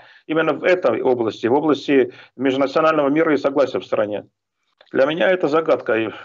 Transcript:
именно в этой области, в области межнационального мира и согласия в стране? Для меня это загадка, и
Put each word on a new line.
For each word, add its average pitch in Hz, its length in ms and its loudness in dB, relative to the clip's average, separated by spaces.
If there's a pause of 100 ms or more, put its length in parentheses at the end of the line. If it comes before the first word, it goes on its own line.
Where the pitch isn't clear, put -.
(280)
именно 156 240 0
в 151 100 -6
этой 165 400 0
области, 120 460 -2
в 117 60 2
области 143 580 2 (240)
межнационального 139 720 0
мира 156 260 2
и - 40 0
согласия 139 420 0
в - 40 -14
стране? 107 440 -4 (640)
Для 131 140 2
меня 175 240 0
это 180 180 0
загадка, 151 480 0
и 110 140 -2 (140)